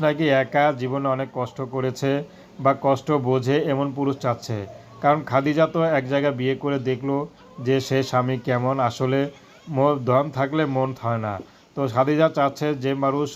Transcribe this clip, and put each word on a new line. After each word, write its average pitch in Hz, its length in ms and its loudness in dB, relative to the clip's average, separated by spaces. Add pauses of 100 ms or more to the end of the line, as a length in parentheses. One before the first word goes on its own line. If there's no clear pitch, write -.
নাকি 151 260 2
একা 143 440 4
জীবনে 131 360 -2
অনেক 131 260 -2
কষ্ট 123 280 -6
করেছে 131 640 -2 (360)
বা 135 120 2 (100)
কষ্ট 139 300 0
বোঝে, 131 520 2
এমন 143 280 0
পুরুষ 135 260 -2
চাচ্ছে। 113 480 -4 (340)
কারণ 147 220 4
খাদিজা 143 440 2
তো 165 180 -2
এক 139 240 0
জায়গায় 139 260 2
বিয়ে 127 200 0
করে 139 240 -2
দেখলো 131 500 -2 (320)
যে 131 200 2
সে 135 220 0
স্বামী 127 360 0
কেমন, 127 420 0
আসলে 127 400 0 (480)
ম-, 143 360 2
ধন 127 260 4
থাকলে 139 360 -2
মন 131 340 -2
হয় 117 180 -2
না। 107 200 -6 (360)
তো 143 140 -6
খাদিজা 143 400 4
চাচ্ছে 151 460 0
যে 135 200 -2
মানুষ 139 420 0